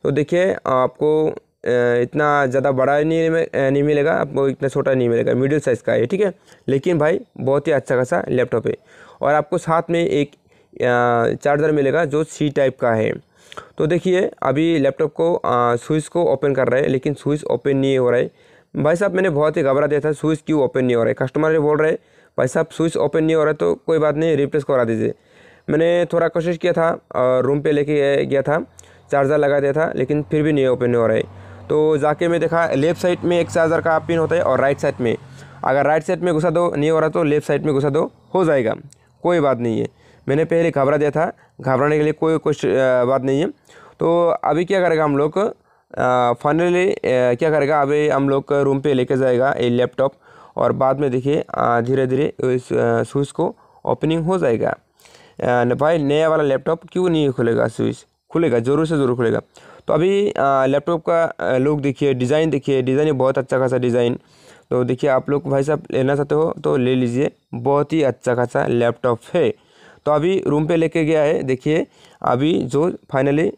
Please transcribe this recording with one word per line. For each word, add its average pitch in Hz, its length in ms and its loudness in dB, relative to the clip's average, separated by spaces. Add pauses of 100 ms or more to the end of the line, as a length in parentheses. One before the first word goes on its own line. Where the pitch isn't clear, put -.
तो 143 80 -2
देखिए, 175 420 0 (140)
आपको, 151 600 0
आ, 120 680 -2
इतना 143 520 0
ज़्यादा 135 260 0
बड़ा 131 280 2
नहीं 165 300 0
में, 160 160 -2
आ, 135 240 -2
नहीं 143 120 2
मिलेगा, 147 300 0
आपको 143 360 -2
इतना 135 200 -4
छोटा 135 260 -2
नहीं 123 140 0
मिलेगा, 117 260 0
मिडिल 139 260 0
साइज़ 120 220 -2
का 117 100 -2
है, 117 140 0
ठीक 190 140 -2
है। 196 140 0 (340)
लेकिन 143 300 0
भाई, 156 220 2 (200)
बहुत 139 260 0
ही 160 60 0
अच्छा 135 240 0
खासा 127 320 0
लैपटॉप 120 380 -2
है। - 100 -4 (440)
और 143 140 2
आपको 151 240 -2
साथ 165 320 0
में 170 160 2
एक, 143 240 0 (440)
आ, - 20 -20 (580)
चार्जर 147 380 0
मिलेगा, 147 320 2
जो 147 200 -2
सी 151 260 -4
टाइप 135 300 0
का 120 120 2
है। 110 200 0 (680)
तो 156 80 0
देखिए, 180 440 0 (120)
अभी 156 360 2
लैपटॉप 139 340 0
को, 165 220 0
आ, 120 420 0
स्विच 156 320 -4
को 170 160 -2
ओपन 143 300 0
कर 127 140 0
रहे 127 140 2
हैं, - 60 0
लेकिन 135 260 -2
स्विच 147 300 -4
ओपन 139 320 -2
नहीं 135 220 0
हो 123 120 2
रहा 120 100 2
है। 160 100 -4 (460)
भाई 151 200 0
साहब, 190 180 -2
मैंने 185 160 0
बहुत 151 260 0
ही 170 60 0
घबरा 135 240 2
दिया 147 140 0
था, 151 120 -2
स्विच 151 340 -2
क्यों 156 160 0
ओपन 127 220 0
नहीं 123 120 0
हो 117 60 0
रहा 113 60 0
है। 117 60 0
कस्टमर 151 380 -2
ये 160 60 2
बोल 151 180 0
रहे, 156 160 2 (460)
"भाई 127 80 0
साहब, 160 260 -2
स्विच 165 240 -2
ओपन 156 280 0
नहीं 160 120 2
हो 151 80 2
रहा 156 60 2
है, 151 60 -2
तो 170 180 0
कोई 160 240 -2
बात 151 160 2
नहीं, 156 220 0
रिप्लेस 139 280 -2
करा 131 200 0
दीजिए।" 113 300 -2 (560)
मैंने 170 420 2
थोड़ा 165 160 2
कोशिश 170 300 -2
किया 175 140 0
था, 165 280 0 (160)
और 127 280 2
रूम 143 160 0
पे 151 120 0
लेके 143 540 0
गया 135 160 0
था, 151 240 -2 (440)
चार्जर 143 280 2
लगा 143 220 2
दिया 139 120 0
था, 156 240 0
लेकिन 147 260 -2
फिर 151 200 -2
भी 156 100 0
नहीं 135 140 2
ओपन 123 280 0
हो 117 120 2
रहा 110 100 2
है। - 280 -6 (240)
तो 151 280 2
जाके 151 320 0
मैं 170 120 0
देखा, 165 260 0
लेफ्ट 156 340 0
साइड 147 240 0
में 170 160 2
एक 165 100 -2
चार्जर 165 300 2
का 160 180 0
पिन 160 200 -2
होता 160 180 0
है 175 60 0
और 127 180 2
राइट 139 180 0
साइड 143 220 -2
में, 117 160 0 (480)
अगर 135 220 2
राइट 156 160 2
साइड 170 200 -4
में 175 120 0
घुसा 160 160 0
दो, 170 260 0
नहीं 147 140 0
हो 160 100 2
रहा, 156 80 0
तो 170 140 -2
लेफ्ट 147 240 0
साइड 151 180 -2
में 151 100 0
घुसा 139 160 0
दो, 156 220 -2 (220)
हो 185 100 2
जाएगा, 135 300 0 (480)
कोई 170 180 2
बात 135 180 2
नहीं 117 220 -2
है। 113 80 -4 (400)
मैंने 151 160 2
पहले 165 260 0
घबरा 139 260 2
दिया 147 140 2
था, 156 220 -2 (280)
घबराने 135 380 0
के 151 60 0
लिए 151 80 0
कोई 160 260 0
कुछ, 147 280 -2
आ, 127 380 2
बात 131 180 0
नहीं 135 180 0
है। 185 60 0 (540)
तो 170 280 2 (160)
अभी 156 200 0
क्या 196 160 0
करेगा 160 240 2
हम 143 140 0
लोग, 156 200 0
आ, 127 920 -2
finally, 175 580 0
आ, 123 440 0
क्या 156 160 0
करेगा, 147 320 2
अभी 147 260 2
हम 139 200 0
लोग 139 240 0
रूम 139 280 2
पे 139 140 0
लेके 127 220 0
जाएगा 127 440 2
ये 120 80 2
लैपटॉप, 123 440 0 (440)
और 120 160 0
बाद 131 260 0
में 143 120 0
देखिए, 135 340 -2 (100)
आ, 120 260 0
धीरे 131 260 0
धीरे 131 280 -2 (200)
इस, 123 180 -6
आ, 117 300 0
स्विच 139 280 -4
को 185 260 -4 (280)
ओपनिंग 156 400 -2
हो 185 140 -2
जाएगा। 117 300 0
आ, - 80 -4 (680)
न 123 320 0
भाई, 156 240 0
नया 147 300 2
वाला 156 140 0
लैपटॉप 139 380 -2 (120)
क्यों 185 160 0
नहीं 156 220 2
खुलेगा 117 380 0
स्विच? 117 380 -4 (240)
खुलेगा, 151 280 2
ज़रूर 143 280 0
से 160 100 -2
ज़रूर 123 200 0
खुलेगा। 113 240 0 (480)
तो - 60 2
अभी, 196 360 0
आ, 135 360 0
लैपटॉप 143 440 -2
का, 165 140 2 (160)
आ, 117 160 0
लुक 147 240 0
देखिए, 135 340 0
डिज़ाइन 147 360 0
देखिए, 135 320 0
डिज़ाइन 135 360 0
बहुत 131 200 2
अच्छा 131 200 -2
खासा 127 200 0
डिज़ाइन। 123 400 0 (520)
तो 123 140 0
देखिए, 131 260 0
आप 131 200 0
लोग 143 200 -2
भाई 139 120 2
साहब 151 280 -2
लेना 131 260 0
चाहते 143 180 -2
हो 156 200 0 (100)
तो 151 120 0
ले 127 180 0
लीजिए, 127 360 -2 (240)
बहुत 143 380 0
ही 160 100 0
अच्छा 123 320 -2
खासा 123 320 0
लैपटॉप 120 520 0 (160)
है। 151 200 2 (520)
तो 147 60 2
अभी 170 340 0
रूम 151 200 0
पे 170 100 0
लेके 160 280 0
गया 156 180 2
है, 156 200 0
देखिए, 151 440 -2 (360)
अभी 151 400 0
जो 143 280 0
finally 143 680 0